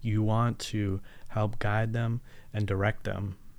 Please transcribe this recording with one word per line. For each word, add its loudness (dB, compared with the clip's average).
You 2
want 4
to 0
help 0
guide 2
them 0
and 0
direct 2
them. -4